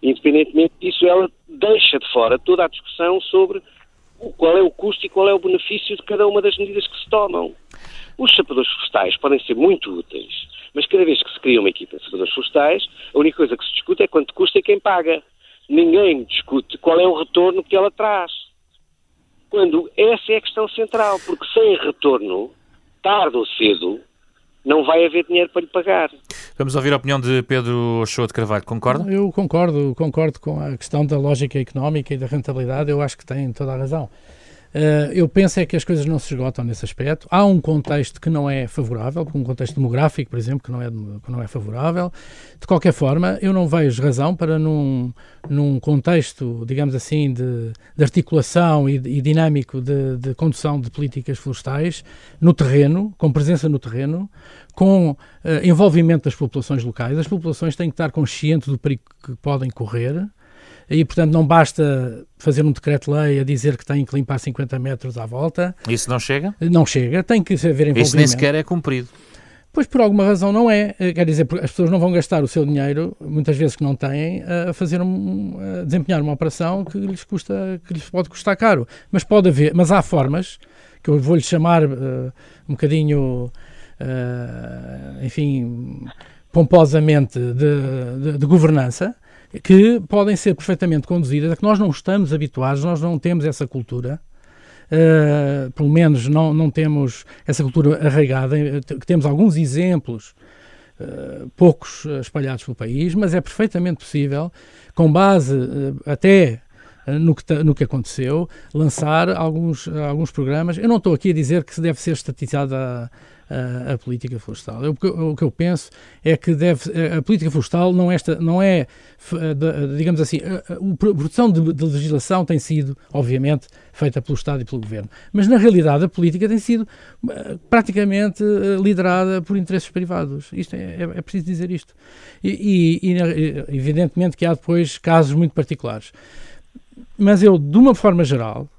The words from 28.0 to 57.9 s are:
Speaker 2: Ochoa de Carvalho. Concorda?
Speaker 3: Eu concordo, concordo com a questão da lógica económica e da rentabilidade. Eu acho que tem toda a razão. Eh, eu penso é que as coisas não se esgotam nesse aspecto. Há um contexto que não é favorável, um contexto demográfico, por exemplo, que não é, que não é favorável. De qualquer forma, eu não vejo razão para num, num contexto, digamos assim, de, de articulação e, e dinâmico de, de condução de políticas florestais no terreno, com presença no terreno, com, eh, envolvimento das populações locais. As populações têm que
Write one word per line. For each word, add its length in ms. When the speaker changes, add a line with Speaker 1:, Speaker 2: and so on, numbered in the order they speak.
Speaker 2:
Ochoa 240
de 60
Carvalho. 320
Concorda? 480
Speaker 3:
Eu 180
concordo, 640
concordo 460
com 180
a 180
questão 300
da 120
lógica 400
económica 560
e 20
da 100
rentabilidade. 640
Eu 100
acho 160
que 80
tem 280
toda 220
a 20
razão. 320
Eh, 400
eu 120
penso 340
é 40
que 120
as 80
coisas 200
não 140
se 160
esgotam 280
nesse 220
aspecto. 460
Há 160
um 140
contexto 600
que 80
não 220
é 160
favorável, 680
um 100
contexto 320
demográfico, 540
por 80
exemplo, 260
que 60
não 120
é, 80
que 400
não 120
é 40
favorável. 680
De 60
qualquer 260
forma, 480
eu 140
não 120
vejo 360
razão 320
para 240
num, 560
num 320
contexto, 840
digamos 280
assim, 380
de, 400
de 80
articulação 840
e, 100
e 260
dinâmico 580
de, 380
de 160
condução 440
de 120
políticas 480
florestais 640
no 140
terreno, 640
com 160
presença 380
no 80
terreno, 500
com, 420
eh, 240
envolvimento 580
das 100
populações 500
locais. 320
As 120
populações 480
têm 120
que 60